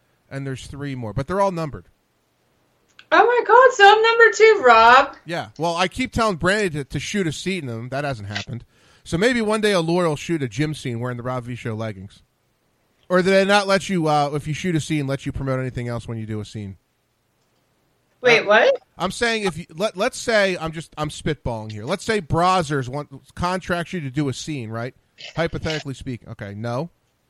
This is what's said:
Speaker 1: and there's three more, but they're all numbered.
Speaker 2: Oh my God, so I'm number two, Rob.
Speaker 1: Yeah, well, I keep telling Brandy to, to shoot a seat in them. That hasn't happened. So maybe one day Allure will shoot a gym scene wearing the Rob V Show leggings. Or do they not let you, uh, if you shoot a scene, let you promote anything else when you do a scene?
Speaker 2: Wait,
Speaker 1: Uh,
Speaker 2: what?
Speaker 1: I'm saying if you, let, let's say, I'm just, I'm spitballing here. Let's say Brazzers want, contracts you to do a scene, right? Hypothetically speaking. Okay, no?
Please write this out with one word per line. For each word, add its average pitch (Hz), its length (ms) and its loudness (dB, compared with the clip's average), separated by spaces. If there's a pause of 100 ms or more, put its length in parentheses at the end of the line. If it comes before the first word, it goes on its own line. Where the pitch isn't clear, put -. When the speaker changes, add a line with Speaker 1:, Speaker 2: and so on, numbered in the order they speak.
(300)
Speaker 1:
and 139 160 -10
there's 131 200 -10
three 143 300 -10
more, 113 160 -10
but 139 160 -4
they're 190 120 -2
all 196 120 2
numbered. 151 320 -8 (1300)
Speaker 2:
Oh 370 120 6
my 480 220 2
God, 494 280 8
so 403 140 6
I'm 427 140 6
number 453 340 6
two, 427 300 6
Rob. 240 580 6
Speaker 1:
Yeah, 151 340 -8
well, 170 180 -2
I 185 120 0
keep 254 240 -6
telling 220 240 0
Brandy 190 340 0
to, 143 140 -8
to - 140 -8
shoot 190 280 -4
a 151 60 -4
seat 180 300 -6
in 139 60 -10
them. 117 220 -10
That 139 140 -6
hasn't 110 240 -6
happened. 107 360 -10 (400)
So 165 140 -2
maybe 240 240 4
one 214 180 0
day 208 120 2
Allure 170 360 2
will 147 80 -2
shoot 165 260 -4
a 127 60 -4
gym 151 260 -4
scene 120 240 -8
wearing 123 200 -8
the 120 40 -12
Rob 127 220 -6
V 123 100 -10
Show 113 200 -8
leggings. 104 480 -12 (840)
Or 180 140 4
do 180 80 2
they 196 140 6
not 202 220 4
let 196 220 0
you, 175 200 0
uh, 147 240 2
if 147 160 -4
you 151 60 -4
shoot 180 200 -2
a 156 60 2
scene, 147 260 -2
let 135 200 -4
you 139 60 -6
promote 131 280 -4
anything 123 280 -6
else 120 200 -8
when 117 100 -8
you 110 80 -8
do 110 140 -6
a 107 40 -8
scene? 98 340 -12 (1400)
Speaker 2:
Wait, 233 180 6
Speaker 1:
Uh, 180 60 -4
Speaker 2:
what? 247 360 4 (140)
Speaker 1:
I'm 175 140 -4
saying 226 340 -2
if 165 140 -4
you, 175 160 -12
let, 185 220 -4
let's 226 220 -2
say, 202 420 0
I'm 160 120 -8
just, 156 240 -14
I'm 156 140 -4
spitballing 113 600 -8
here. 104 120 -12
Let's 170 200 -6
say 220 160 0
Brazzers 165 680 0
want, 143 220 -10 (240)
contracts 175 580 -4
you 185 80 -6
to 139 100 -8
do 139 180 -2
a 127 40 -2
scene, 123 380 -10
right? 117 240 -10 (420)
Hypothetically 156 580 -6
speaking. - 360 -12
Okay, 101 240 -12
no? 120 360 -8 (400)